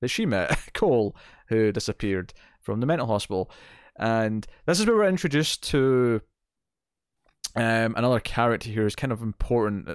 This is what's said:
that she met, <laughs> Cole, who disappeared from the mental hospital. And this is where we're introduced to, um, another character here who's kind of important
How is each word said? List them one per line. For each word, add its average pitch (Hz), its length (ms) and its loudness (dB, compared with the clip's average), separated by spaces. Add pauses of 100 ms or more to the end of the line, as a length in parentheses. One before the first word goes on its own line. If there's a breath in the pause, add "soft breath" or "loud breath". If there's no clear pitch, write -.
that 123 80 -2
she 226 160 -2
met, 101 440 0
<laughs> - 40 -14
Cole, 120 420 2 (340 loud breath)
who 110 220 2
disappeared 98 640 -4 (280 soft breath)
from 104 180 -4
the 123 80 -2
mental 151 200 0
hospital. 101 440 -2 (460 loud breath)
And 110 480 -2 (200 soft breath)
this 175 140 2
is 214 80 0
where 233 100 4
we're 208 100 4
introduced 156 640 0
to, 127 520 2 (1300)
um, 113 400 0
another 120 240 2
character 117 500 0
here 107 140 0
who's 104 120 0
kind 131 180 -4
of 110 80 -6
important 107 720 -2